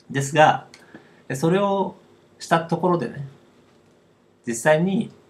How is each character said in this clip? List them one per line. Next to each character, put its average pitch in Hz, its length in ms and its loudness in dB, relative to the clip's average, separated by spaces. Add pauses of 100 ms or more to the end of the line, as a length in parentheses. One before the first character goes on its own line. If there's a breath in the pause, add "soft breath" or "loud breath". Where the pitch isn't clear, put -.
(100)
で 135 120 -4
す 139 120 -8
が、 151 340 4 (600 loud breath)
え、 135 80 -8
そ 165 160 0
れ 190 80 2
を 196 360 -2 (440)
し - 80 -16
た 165 140 2
と 165 160 -4
こ 180 120 0
ろ 175 80 2
で 117 120 -4
ね、 139 180 -12 (1160)
実 117 100 -4
際 156 280 2
に 196 280 -2 (180)